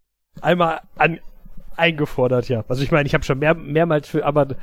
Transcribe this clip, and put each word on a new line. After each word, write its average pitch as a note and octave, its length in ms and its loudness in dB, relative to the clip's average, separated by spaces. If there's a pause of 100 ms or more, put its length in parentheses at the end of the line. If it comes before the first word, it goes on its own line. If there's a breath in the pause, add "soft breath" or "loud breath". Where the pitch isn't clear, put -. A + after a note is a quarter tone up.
(420)
einmal E3 400 0 (160)
an, D#3+ 220 2 (560)
eingefordert, C#3+ 760 0
ja. A#2 180 -2
Also B2+ 160 -2
ich C3 80 -2
meine, D3 160 2
ich D#3+ 80 0
hab D3+ 100 -2
schon C3+ 140 0
mehr, D3+ 160 2
mehrmals D#3 520 0
für, D3 180 -2
aber C#3+ 240 2 (140)